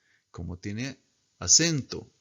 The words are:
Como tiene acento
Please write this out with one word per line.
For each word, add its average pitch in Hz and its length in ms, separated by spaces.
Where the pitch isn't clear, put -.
Como 87 260
tiene 107 400
acento 151 800